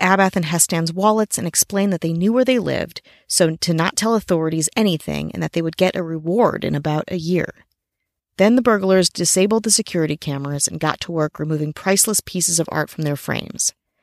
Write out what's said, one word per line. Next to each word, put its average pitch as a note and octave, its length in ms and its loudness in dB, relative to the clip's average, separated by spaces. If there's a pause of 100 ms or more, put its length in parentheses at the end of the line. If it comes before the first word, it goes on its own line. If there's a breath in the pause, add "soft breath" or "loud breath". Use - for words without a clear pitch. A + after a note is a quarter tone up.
Abath F#3+ 340 2
and F3+ 80 0
Hestand's E3 480 0
wallets G#3+ 460 2
and G3+ 100 -4
explained G3 460 0
that E3 80 -4
they E3 100 0
knew F3+ 220 2
where B3+ 100 4
they B3 160 2
lived, D#3+ 420 -4 (240 soft breath)
so D#3+ 300 2
to E3+ 180 -2
not D#3+ 220 0
tell A3+ 200 0
authorities D#3+ 600 0
anything D#3+ 560 -2
and F3 100 -6
that D#3+ 120 -6
they E3+ 80 -2
would E3 160 -4
get F#3 180 2
a F#3 80 -4
reward E3 640 0
in D3 100 -2
about D3+ 320 -2
a - 80 -6
year. E3+ 320 -2 (880)
Then A3 220 4
the B3+ 40 4
burglars F#3+ 480 4
disabled F#3+ 540 2
the A3 80 0
security D#3+ 460 0
cameras C#3+ 500 -4
and E3 100 -6
got D#3 220 -2
to - 140 -8
work D3+ 260 -2
removing D3+ 320 -2
priceless G3 480 0
pieces E3+ 400 -2
of D#3 100 0
art D3+ 200 -2
from D#3 160 -6
their C#3+ 100 -2
frames. - 560 -6 (320)